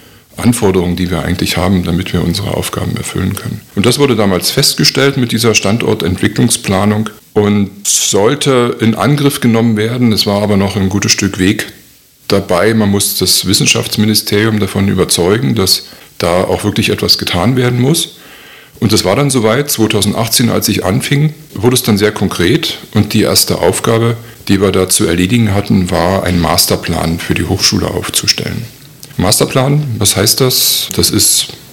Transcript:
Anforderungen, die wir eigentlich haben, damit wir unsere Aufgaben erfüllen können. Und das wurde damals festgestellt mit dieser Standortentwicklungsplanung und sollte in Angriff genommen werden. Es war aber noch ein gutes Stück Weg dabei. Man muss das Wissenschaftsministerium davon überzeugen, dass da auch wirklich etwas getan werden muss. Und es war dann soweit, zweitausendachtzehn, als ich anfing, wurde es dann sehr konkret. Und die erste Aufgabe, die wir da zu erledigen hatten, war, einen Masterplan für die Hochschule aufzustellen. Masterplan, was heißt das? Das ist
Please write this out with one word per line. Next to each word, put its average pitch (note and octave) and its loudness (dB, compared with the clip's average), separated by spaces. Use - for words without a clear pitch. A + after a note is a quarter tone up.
Anforderungen, F#2+ 2
die F2 -2
wir E2+ -2
eigentlich F2+ -2
haben, F2+ 2
damit F2 -2
wir F2 0
unsere E2+ -2
Aufgaben - -4
erfüllen F#2+ -4
können. - -10
Und G3 -2
das B2 2
wurde C#3 2
damals G2 0
festgestellt C#3 0
mit B2 -2
dieser A2+ 2
Standortentwicklungsplanung G#2 0
und G2+ 2
sollte B2 0
in A2 2
Angriff C#3 0
genommen A2+ 2
werden. A#2 0
Es G2 0
war G2+ 2
aber G#2 2
noch G2 0
ein F#2+ 0
gutes G2+ 0
Stück G2 -2
Weg G2+ 2
dabei. G2 2
Man G#2+ 2
muss G2 0
das - 0
Wissenschaftsministerium G#2+ 0
davon G2 -2
überzeugen, G2+ 0
dass - -2
da F2 2
auch F2 -2
wirklich G2+ 0
etwas G2 -2
getan G2+ 0
werden B2 0
muss. C#3 0
Und G2 2
es - 2
war F#2+ 2
dann C#3+ 2
soweit, B2+ 0
zweitausendachtzehn, A2 0
als G2 0
ich F#2 0
anfing, C#3+ 0
wurde A#2+ 2
es - 0
dann G#2 2
sehr G#2 2
konkret. G2 -2
Und G#2 0
die G#2+ 2
erste F2 0
Aufgabe, A#2 0
die F#2+ 4
wir G2 2
da F#2 0
zu - 0
erledigen G2 2
hatten, G2 0
war, F2 0
einen F2+ 0
Masterplan E2 0
für - -4
die F2+ -2
Hochschule F#2 -2
aufzustellen. - -4
Masterplan, C3 0
was G2+ 0
heißt A2 2
das? - 0
Das - 0
ist - 0